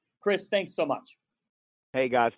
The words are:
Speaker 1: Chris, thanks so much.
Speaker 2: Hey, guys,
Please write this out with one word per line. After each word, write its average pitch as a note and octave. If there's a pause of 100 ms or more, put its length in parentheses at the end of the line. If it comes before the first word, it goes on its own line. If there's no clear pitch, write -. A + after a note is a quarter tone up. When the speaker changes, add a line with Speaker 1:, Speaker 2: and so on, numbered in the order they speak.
(200)
Speaker 1:
Chris, F#3+
thanks F#3+
so E3
much. - (760)
Speaker 2:
Hey, C3
guys, A#2+